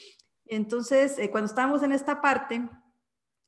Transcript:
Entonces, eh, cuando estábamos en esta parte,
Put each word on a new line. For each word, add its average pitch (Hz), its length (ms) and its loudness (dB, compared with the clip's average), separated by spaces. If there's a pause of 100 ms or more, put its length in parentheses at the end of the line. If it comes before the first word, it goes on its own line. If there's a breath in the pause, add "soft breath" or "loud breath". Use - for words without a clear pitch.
(460 loud breath)
Entonces, 240 720 0
eh, 208 100 -2
cuando 220 160 0
estábamos 262 380 0
en 277 80 2
esta 277 280 -2
parte, 254 480 0 (800)